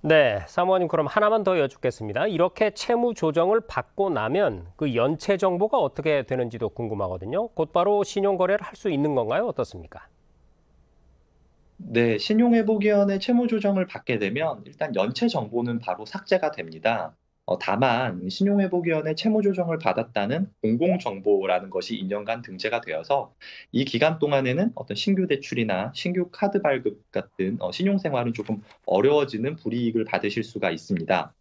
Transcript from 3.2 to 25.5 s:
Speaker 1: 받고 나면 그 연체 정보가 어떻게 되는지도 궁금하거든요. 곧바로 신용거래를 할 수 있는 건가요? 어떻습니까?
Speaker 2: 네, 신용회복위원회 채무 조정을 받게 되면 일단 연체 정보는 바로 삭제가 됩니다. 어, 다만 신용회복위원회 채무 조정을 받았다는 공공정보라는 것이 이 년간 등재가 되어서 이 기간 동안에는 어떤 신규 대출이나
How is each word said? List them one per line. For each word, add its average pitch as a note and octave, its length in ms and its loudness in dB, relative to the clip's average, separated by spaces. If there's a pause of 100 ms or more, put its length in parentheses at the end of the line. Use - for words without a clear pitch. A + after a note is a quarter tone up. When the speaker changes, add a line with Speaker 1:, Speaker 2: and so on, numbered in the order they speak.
Speaker 1:
받고 - 420 -4
나면 A#2 640 0
그 C#3 220 -2
연체 D#3 400 2
정보가 F#3 420 0
어떻게 D3 460 0
되는지도 A#2+ 460 -4
궁금하거든요. G#2 800 -4
곧바로 F3+ 520 2
신용거래를 G3 640 0
할 - 80 -14
수 - 160 -4
있는 D3 240 2
건가요? C3 320 0
어떻습니까? - 640 -8 (1700)
Speaker 2:
네, A#2 360 2
신용회복위원회 G#3+ 1000 4
채무 A#3+ 280 2
조정을 G3+ 400 0
받게 - 320 -4
되면 B2+ 480 -2
일단 C#3+ 300 -6
연체 G#2+ 320 0
정보는 A#2+ 500 -2
바로 G#2 260 -6
삭제가 F3+ 460 -2
됩니다. E2 680 -4 (300)
어, F2+ 120 -2
다만 A2+ 720 0
신용회복위원회 F3 840 0
채무 G#3+ 260 0
조정을 F3+ 380 0
받았다는 A2+ 720 -2 (100)
공공정보라는 G2+ 1080 0
것이 F#2 260 -4
이 G2+ 80 -6
년간 G#2 380 -4
등재가 A2 400 -4
되어서 E2+ 500 -4 (400)
이 C3+ 140 0
기간 D#3+ 320 0
동안에는 D3 560 0
어떤 - 200 -10
신규 F#3+ 320 0
대출이나 A2+ 680 -2